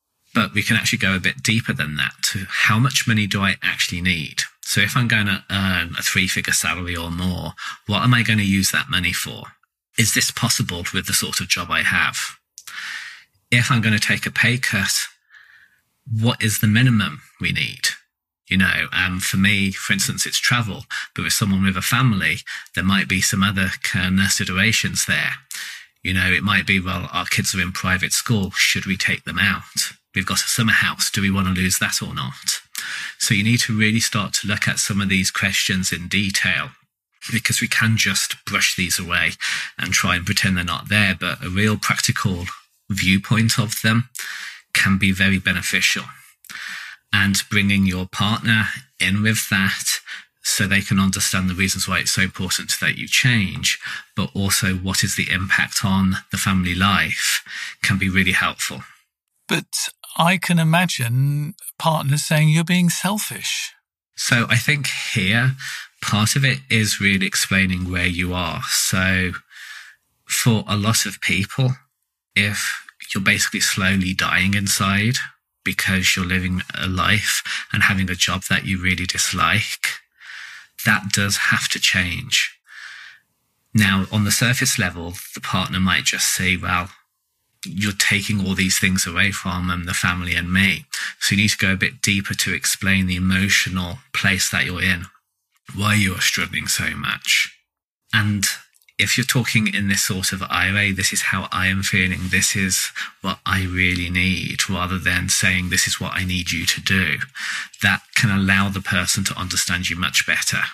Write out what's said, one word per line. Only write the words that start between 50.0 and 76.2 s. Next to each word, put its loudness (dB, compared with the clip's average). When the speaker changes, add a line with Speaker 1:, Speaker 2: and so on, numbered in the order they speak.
Speaker 1:
so 0
they 2
can 2
understand 2
the -2
reasons 0
why 0
it's 0
so 0
important -4
that 0
you -8
change, 2
but -2
also 0
what -2
is 0
the -2
impact 0
on 4
the -2
family 2
life 2
can 2
be 0
really 2
helpful. -2
Speaker 2:
But -4
I 4
can 2
imagine 0
partners 0
saying 4
you're 4
being 4
selfish. -4
Speaker 1:
So 2
I 2
think 0
here, 0
part 2
of 2
it 0
is 0
really 2
explaining 0
where 0
you -2
are. -4
So 2
for 2
a 0
lot 2
of -10
people, 0
if -2
you're -2
basically 2
slowly 2
dying 2
inside 2
because 0
you're -2